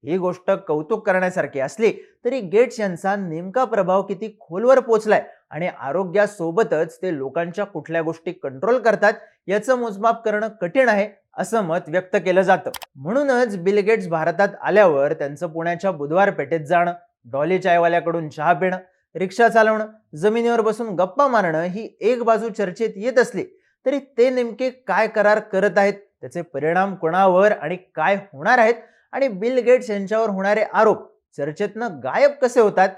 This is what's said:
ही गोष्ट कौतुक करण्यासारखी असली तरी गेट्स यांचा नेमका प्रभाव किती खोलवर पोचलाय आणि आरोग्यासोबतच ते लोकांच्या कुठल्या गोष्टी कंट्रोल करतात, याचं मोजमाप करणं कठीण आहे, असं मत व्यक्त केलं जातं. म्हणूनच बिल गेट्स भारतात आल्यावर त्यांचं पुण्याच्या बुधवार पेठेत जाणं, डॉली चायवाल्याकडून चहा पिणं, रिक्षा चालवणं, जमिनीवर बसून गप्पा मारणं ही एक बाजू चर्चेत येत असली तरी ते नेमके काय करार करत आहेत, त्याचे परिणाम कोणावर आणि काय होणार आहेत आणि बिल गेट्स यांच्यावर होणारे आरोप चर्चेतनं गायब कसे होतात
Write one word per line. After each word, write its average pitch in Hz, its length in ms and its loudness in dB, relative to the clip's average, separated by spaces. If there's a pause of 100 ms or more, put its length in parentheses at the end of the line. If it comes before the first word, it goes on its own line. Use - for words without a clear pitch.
ही 151 120 -4
गोष्ट 180 340 -4
कौतुक 151 560 -2
करण्यासारखी 180 540 -2
असली 196 320 0 (320)
तरी 254 160 -2
गेट्स 220 400 0
यांचा 196 360 -4
नेमका 185 480 -4
प्रभाव 196 380 0
किती 196 380 -8
खोलवर 240 400 2
पोचलाय 214 420 2 (280)
आणि 165 180 -6 (120)
आरोग्यासोबतच 170 1200 -2
ते 180 140 -4
लोकांच्या 165 480 -6
कुठल्या 165 380 -6
गोष्टी 165 300 -6
कंट्रोल 180 460 -4
करतात, 208 340 2 (340)
याचं 214 320 0
मोजमाप 233 460 -2
करणं 214 240 -2
कठीण 214 400 0
आहे, 208 200 2 (300)
असं 202 220 -2
मत 175 280 -4
व्यक्त 185 280 -2
केलं 185 260 2
जातं. 185 280 2 (260)
म्हणूनच 240 600 0
बिल 196 200 0
गेट्स 196 300 0
भारतात 165 400 0 (140)
आल्यावर 160 500 4
त्यांचं 147 340 -6
पुण्याच्या 170 440 -4
बुधवार 165 400 0
पेठेत 156 300 -4
जाणं, 170 320 0 (320)
डॉली 147 340 -2
चायवाल्याकडून 170 680 0
चहा 156 240 0
पिणं, 180 240 0 (400)
रिक्षा 190 320 2
चालवणं, 220 380 2 (300)
जमिनीवर 226 440 0
बसून 214 340 -2
गप्पा 190 340 0
मारणं 180 340 0
ही 185 260 -8 (120)
एक 233 220 0
बाजू 226 260 2
चर्चेत 208 480 -4
येत 226 220 0
असली 196 260 0 (420)
तरी 277 120 0
ते 262 320 2
नेमके 247 400 -4
काय 214 360 -2
करार 214 320 2
करत 202 400 0
आहेत, 202 160 2 (260)
त्याचे 165 220 -10
परिणाम 170 520 -2
कोणावर 185 580 4
आणि 160 240 -6
काय 175 380 -2 (180)
होणार 196 260 2
आहेत 233 160 4 (380)
आणि 269 160 -2
बिल 226 300 -2
गेट्स 226 320 2
यांच्यावर 208 380 -2
होणारे 202 340 0
आरोप 202 500 2 (240)
चर्चेतनं 151 520 -6 (160)
गायब 214 260 2
कसे 254 300 0
होतात 196 380 4